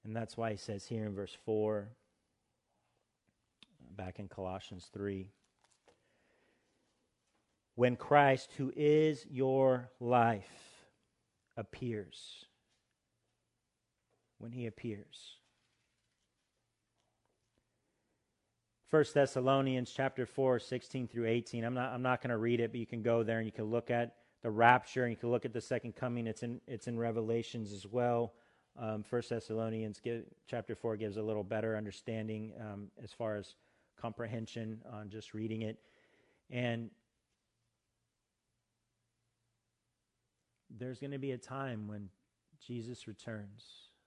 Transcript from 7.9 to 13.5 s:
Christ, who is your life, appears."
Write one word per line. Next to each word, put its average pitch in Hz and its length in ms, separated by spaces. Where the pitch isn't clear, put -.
Christ, 143 640
who 135 180
is 151 540
your 131 680
life, 117 880
appears." - 880